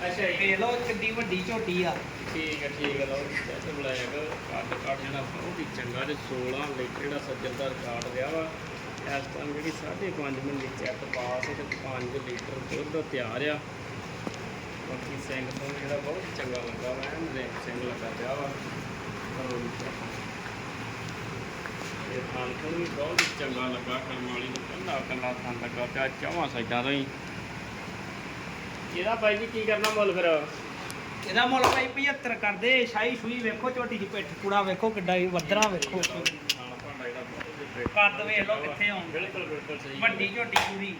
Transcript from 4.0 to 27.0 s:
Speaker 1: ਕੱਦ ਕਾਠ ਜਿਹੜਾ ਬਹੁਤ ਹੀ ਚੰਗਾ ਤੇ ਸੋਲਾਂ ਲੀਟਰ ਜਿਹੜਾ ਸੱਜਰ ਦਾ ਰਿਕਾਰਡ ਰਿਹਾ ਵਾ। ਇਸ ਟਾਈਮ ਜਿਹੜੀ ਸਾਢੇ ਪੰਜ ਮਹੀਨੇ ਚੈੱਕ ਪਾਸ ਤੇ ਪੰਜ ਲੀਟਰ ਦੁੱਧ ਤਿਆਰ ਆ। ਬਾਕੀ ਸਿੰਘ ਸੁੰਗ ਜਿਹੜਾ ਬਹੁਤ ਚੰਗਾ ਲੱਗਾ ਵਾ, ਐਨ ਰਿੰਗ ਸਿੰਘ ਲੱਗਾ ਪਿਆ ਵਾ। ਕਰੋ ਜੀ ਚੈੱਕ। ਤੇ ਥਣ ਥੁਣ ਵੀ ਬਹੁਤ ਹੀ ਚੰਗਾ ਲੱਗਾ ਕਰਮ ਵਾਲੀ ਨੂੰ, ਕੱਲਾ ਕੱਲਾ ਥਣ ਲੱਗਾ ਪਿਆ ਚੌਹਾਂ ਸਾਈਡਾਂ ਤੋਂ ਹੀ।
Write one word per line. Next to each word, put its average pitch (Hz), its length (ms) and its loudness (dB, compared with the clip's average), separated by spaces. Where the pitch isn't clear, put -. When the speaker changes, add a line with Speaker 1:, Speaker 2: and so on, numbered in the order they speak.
Speaker 1:
ਕੱਦ - 240 -2
ਕਾਠ 135 140 0
ਜਿਹੜਾ 135 200 -2
ਬਹੁਤ 170 380 -4
ਹੀ 160 60 -2
ਚੰਗਾ 123 280 -2
ਤੇ 147 100 0
ਸੋਲਾਂ 131 380 -2
ਲੀਟਰ 127 240 -4
ਜਿਹੜਾ 143 160 -2
ਸੱਜਰ 127 400 -2
ਦਾ 135 100 0
ਰਿਕਾਰਡ 120 360 -2
ਰਿਹਾ 131 140 2
ਵਾ। 160 140 2
ਇਸ 139 80 0
ਟਾਈਮ 147 180 -2
ਜਿਹੜੀ 151 180 0
ਸਾਢੇ 180 480 -2
ਪੰਜ 139 260 0
ਮਹੀਨੇ 139 240 -2
ਚੈੱਕ 127 200 -2
ਪਾਸ 127 320 0
ਤੇ 143 180 -4
ਪੰਜ 127 320 -2
ਲੀਟਰ 127 300 -4
ਦੁੱਧ 151 280 0
ਤਿਆਰ 123 360 0
ਆ। 147 100 2
ਬਾਕੀ 131 280 -6
ਸਿੰਘ 131 220 -2
ਸੁੰਗ 135 300 -4
ਜਿਹੜਾ 139 160 -2
ਬਹੁਤ 147 260 -2
ਚੰਗਾ 127 300 -2
ਲੱਗਾ 120 260 -2
ਵਾ, 135 100 -2
ਐਨ 160 120 -2
ਰਿੰਗ 120 280 -4
ਸਿੰਘ 120 160 -4
ਲੱਗਾ 117 380 -4
ਪਿਆ 127 160 -2
ਵਾ। 143 140 -2
ਕਰੋ 127 200 -2
ਜੀ 120 100 -2
ਚੈੱਕ। 120 280 -4
ਤੇ 131 120 -2
ਥਣ 127 260 -2
ਥੁਣ 156 140 -2
ਵੀ 175 100 0
ਬਹੁਤ 156 360 2
ਹੀ - 60 6
ਚੰਗਾ 127 300 0
ਲੱਗਾ 123 300 -2
ਕਰਮ 123 240 -4
ਵਾਲੀ 123 160 -2
ਨੂੰ, 127 200 -4
ਕੱਲਾ 143 400 -2
ਕੱਲਾ 127 240 -2
ਥਣ 120 200 -4
ਲੱਗਾ 120 320 -2
ਪਿਆ 135 140 2
ਚੌਹਾਂ 151 260 0
ਸਾਈਡਾਂ 120 340 0
ਤੋਂ 135 80 2
ਹੀ। 139 140 4